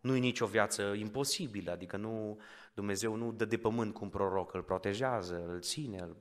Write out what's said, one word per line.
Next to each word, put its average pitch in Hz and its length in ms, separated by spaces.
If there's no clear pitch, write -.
Nu 131 160
e - 20
nicio 123 280
viață 104 360
imposibilă, 107 880
adică 87 260
nu, 107 440
Dumnezeu 101 400
nu 117 180
dă 113 120
de 110 140
pământ 117 360
cu - 100
un 98 60
proroc, 95 440
îl 92 80
protejează, 98 840
îl 87 140
ține, 110 380
îl, 87 220